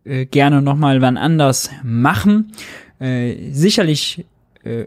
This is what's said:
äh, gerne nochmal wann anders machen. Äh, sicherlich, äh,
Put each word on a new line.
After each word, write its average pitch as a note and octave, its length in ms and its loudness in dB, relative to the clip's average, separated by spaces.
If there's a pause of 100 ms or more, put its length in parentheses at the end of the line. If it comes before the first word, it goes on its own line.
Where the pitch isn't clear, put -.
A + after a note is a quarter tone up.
äh, C3 220 -6
gerne C#3+ 340 4
nochmal C#3 400 2
wann B2+ 160 2
anders D3 540 0 (120)
machen. F3 680 0 (480)
Äh, B2+ 520 -4
sicherlich, E3 760 0 (380)
äh, A2+ 220 -8